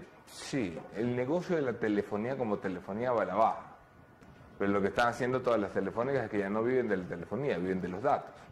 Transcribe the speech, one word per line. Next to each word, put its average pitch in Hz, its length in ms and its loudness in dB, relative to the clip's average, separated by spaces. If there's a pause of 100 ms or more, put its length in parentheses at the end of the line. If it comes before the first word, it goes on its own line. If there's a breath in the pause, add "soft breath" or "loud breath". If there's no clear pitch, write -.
(320)
sí, 92 460 -2 (180)
el 120 200 0
negocio 165 400 0
de 156 60 0
la 123 120 0
telefonía 107 640 0
como 113 200 0
telefonía 98 540 -4
va 110 120 4
a - 20 4
la 90 100 -4
baja. 104 300 2 (920)
Pero 101 140 2
lo 101 100 4
que 98 60 2
están 120 200 2
haciendo 123 340 0
todas 120 180 4
las 95 120 -2
telefónicas 110 540 0
es 104 40 -8
que 104 100 0
ya 98 100 0
no 110 140 2
viven 123 240 4
de 101 100 2
la 90 100 -4
telefonía, 101 500 -2
viven 92 240 0
de 90 60 -2
los 92 160 -4
datos. - 280 0 (200 loud breath)